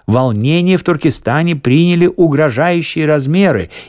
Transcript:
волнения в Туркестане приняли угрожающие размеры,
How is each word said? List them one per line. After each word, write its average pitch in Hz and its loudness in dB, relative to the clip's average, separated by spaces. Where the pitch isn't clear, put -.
волнения 127 0
в 175 -2
Туркестане 160 -2
приняли 170 2
угрожающие 156 0
размеры, 151 0